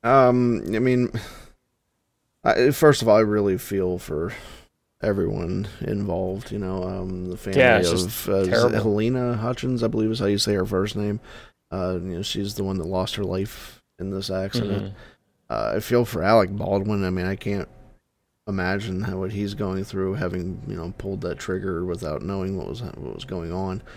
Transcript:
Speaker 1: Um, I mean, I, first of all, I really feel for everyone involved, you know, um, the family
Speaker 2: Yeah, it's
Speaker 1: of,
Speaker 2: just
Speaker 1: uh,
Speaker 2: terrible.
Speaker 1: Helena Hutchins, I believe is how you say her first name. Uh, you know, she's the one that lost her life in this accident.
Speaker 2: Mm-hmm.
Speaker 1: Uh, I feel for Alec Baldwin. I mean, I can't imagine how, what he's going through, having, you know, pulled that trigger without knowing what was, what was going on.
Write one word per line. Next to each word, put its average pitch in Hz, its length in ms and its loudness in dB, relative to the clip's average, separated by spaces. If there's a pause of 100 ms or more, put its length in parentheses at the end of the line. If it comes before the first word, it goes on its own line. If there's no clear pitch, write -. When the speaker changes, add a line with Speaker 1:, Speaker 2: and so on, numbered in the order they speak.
Speaker 1:
Um, 123 600 6 (120)
I 110 40 2
mean, 123 340 2 (1300)
I, 123 280 4
first 147 320 6
of 113 60 2
all, 107 100 10
I - 20 8
really 104 380 4
feel 92 400 -2
for 85 340 -4 (720)
everyone 98 680 0 (140)
involved, 95 680 -4
you 101 80 -6
know, 95 260 -4
um, 92 420 -6
the 90 100 -6
family 101 240 0
Speaker 2:
Yeah, 120 200 8
it's 87 120 4
Speaker 1:
of, 90 60 2
Speaker 2:
just 92 280 -4
Speaker 1:
uh, 95 200 2
Speaker 2:
terrible. 113 320 4
Speaker 1:
Helena 117 580 0
Hutchins, 123 460 -2
I 113 60 2
believe 110 220 2
is 113 100 -2
how 101 60 2
you 101 120 2
say 101 160 2
her 95 100 2
first 101 320 0
name. 104 240 -2 (500)
Uh, 92 320 -2
you 90 140 -6
know, 90 60 -4
she's 101 320 -4
the 101 100 -4
one 95 140 -2
that 80 80 -4
lost 92 300 -2
her 104 80 -2
life 95 580 -6 (160)
in 95 120 -6
this 98 200 -6
accident. 98 640 -2
Speaker 2:
Mm-hmm. - 0 - (560)
Speaker 1:
Uh, 55 260 -2
I 107 40 0
feel 120 260 2
for - 160 -4
Alec 101 340 4
Baldwin. 98 480 0
I 92 60 0
mean, 92 160 0
I 95 100 -2
can't 101 320 -4 (800)
imagine 95 540 -2
how, 95 160 -4
what 95 140 -4
he's 101 200 -2
going 98 320 -2
through, 95 300 -2
having, 90 520 -4
you 98 100 -6
know, 85 200 -8
pulled 95 240 -6
that 87 180 -4
trigger 92 460 -4
without 82 380 -4
knowing 95 340 -4
what 87 100 -6
was, 113 140 -8
what - 340 -10
was 50 120 -12
going 85 260 -6
on. 95 300 -4 (140)